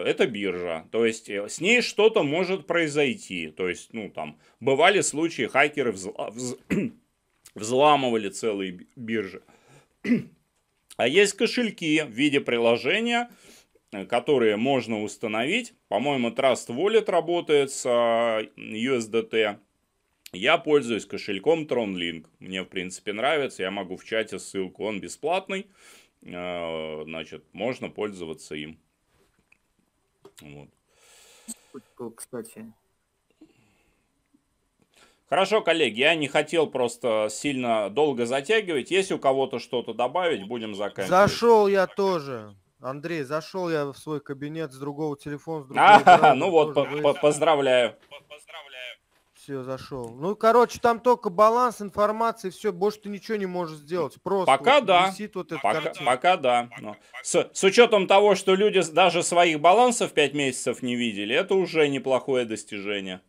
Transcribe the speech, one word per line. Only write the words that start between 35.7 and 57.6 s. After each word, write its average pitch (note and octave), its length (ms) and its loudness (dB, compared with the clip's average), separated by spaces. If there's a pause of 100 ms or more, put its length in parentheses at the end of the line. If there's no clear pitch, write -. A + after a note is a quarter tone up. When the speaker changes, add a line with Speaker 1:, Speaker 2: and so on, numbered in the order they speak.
Speaker 1:
я D#3 140 4
не D3+ 140 -2
хотел D3+ 380 0
просто A#2 640 -2
сильно A#2+ 580 -2
долго A#2+ 380 0
затягивать. D3 640 -2
Если F#3 240 0
у C#3+ 40 -4
кого-то C3+ 400 0
что-то A2+ 360 -8
добавить, B2+ 520 -2
будем A2 280 -8
заканчивать. G2 340 -6
Speaker 3:
Зашёл G3+ 600 4
я G3 180 2
тоже. C#3 680 -6 (260)
Андрей, D3 420 -8
зашёл D#3+ 480 -6
я D3+ 160 -2
в C3+ 100 -12
свой D3+ 240 -8
кабинет D3 520 -10
с C3 60 -20
другого C#3+ 380 -8
телефона, D3 480 -12
с - 40 -20
другого B2+ 180 4
Speaker 1:
<laughs> G3 40 12
А, G#3 140 12
Speaker 3:
браузера, E3 300 10
Speaker 1:
ну E3 160 0
вот, D#3 240 4
Speaker 3:
тоже C3 160 0
Speaker 1:
по-, C#3+ 60 -6
Speaker 3:
в D3+ 60 -4
Speaker 1:
по-, D3 140 4
Speaker 3:
эс-, - 40 -12
Speaker 1:
поздравляю. C#3+ 760 2 (1400)
Speaker 3:
Всё, C3+ 320 -12
зашёл. B2+ 460 -10
Ну, D#3 260 -6
короче, A3+ 420 4
там A#3 220 2
только A#3 300 0
баланс A3 500 2
информации, G#3 680 -2
всё, G3+ 220 -6
больше G3+ 280 -2
ты G3+ 80 -14
ничего G#3 300 -8
не G3 80 -4
можешь F3 320 -6
сделать. D3 440 -6
Просто F#3+ 240 0
Speaker 1:
Пока C#3+ 340 6
Speaker 3:
вот A3+ 60 -2
Speaker 1:
да. F#3 220 6
Speaker 3:
висит G#3 260 -10
вот F3+ 160 -10
эта D#3 120 -8
Speaker 1:
Пока, B2 180 0
Speaker 3:
картинка. E3+ 240 -8
Speaker 1:
пока F3 320 2
да. A#2+ 320 0 (100)
Но G#2+ 180 -14 (260)
с, - 300 -2
с - 120 -2